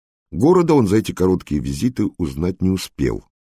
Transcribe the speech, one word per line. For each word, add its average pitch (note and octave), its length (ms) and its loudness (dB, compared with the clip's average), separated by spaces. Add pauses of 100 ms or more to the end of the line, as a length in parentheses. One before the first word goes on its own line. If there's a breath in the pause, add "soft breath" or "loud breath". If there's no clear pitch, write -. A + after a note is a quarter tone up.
(320)
Города E3 420 4
он B2 140 4
за G2+ 100 2
эти A2 140 -2
короткие F2+ 500 -2
визиты G2 460 -4 (100)
узнать E2 440 -6
не F#2 100 2
успел, B1+ 540 -4 (180)